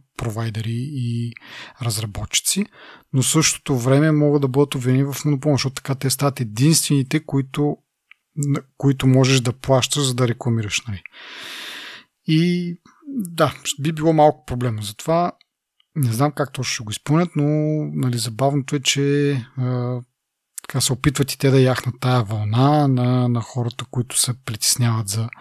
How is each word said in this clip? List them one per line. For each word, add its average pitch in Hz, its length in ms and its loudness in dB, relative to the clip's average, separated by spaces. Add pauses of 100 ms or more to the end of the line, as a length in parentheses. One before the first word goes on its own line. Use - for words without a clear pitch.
(160)
провайдери 113 760 -4
и 120 400 -4 (500)
разработчици, 107 840 -4 (460)
но 131 100 4
в - 60 0
същото 151 500 0
време 139 340 4
могат 147 300 4
да 135 60 2
бъдат 139 260 2
обвинени 127 300 2
в 139 200 -4
монопол, 147 300 2
защото 131 200 -2
така - 200 -6
те 131 160 -2
стават 139 300 -2
единствените, 139 840 2
които, 143 520 -2 (600)
на 143 240 -2 (160)
които 139 300 2
можеш 131 340 6
да 120 120 -2
плащаш, 135 500 0
за 131 120 0
да 123 140 0
рекламираш, 113 600 -2
нали. 98 140 -8 (1200)
И 175 500 2 (320)
да, 170 460 -2 (260)
би 160 120 0
било 156 200 2
малко 151 320 4
проблемно. 123 380 -4
Затова 165 500 -2 (640)
не 127 160 2
знам 139 200 0
как 139 200 -4
точно - 220 -6
ще 120 100 -8
го 107 60 -8
изпълнят, 165 460 0
но, 147 80 2 (480)
нали, 131 260 0
забавното 131 580 -2
е, 135 40 -2
че, 143 500 0 (260)
а, 123 440 -2 (600)
така - 180 -6
се - 120 0
опитват 139 400 0
и - 60 -10
те 139 120 2
да 131 100 6
яхнат 127 400 2
тая 127 220 2
вълна 117 640 2
на, 123 400 2
на 120 120 0
хората, 117 500 -6
които - 300 -4
се - 240 -4
притесняват 113 640 -2
за, 110 200 -4 (120)